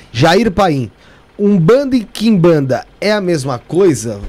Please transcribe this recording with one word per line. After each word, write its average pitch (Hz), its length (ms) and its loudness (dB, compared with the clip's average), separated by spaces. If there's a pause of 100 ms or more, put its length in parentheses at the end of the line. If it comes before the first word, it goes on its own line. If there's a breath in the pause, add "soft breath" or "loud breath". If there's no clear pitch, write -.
(140 loud breath)
Jair 170 360 2
Paim, 165 400 -2 (480 soft breath)
Umbanda 208 600 2
e 208 80 -2
Quimbanda 165 800 0 (160)
é 202 100 -2
a 214 80 0
mesma 143 400 -4
coisa, 117 680 -2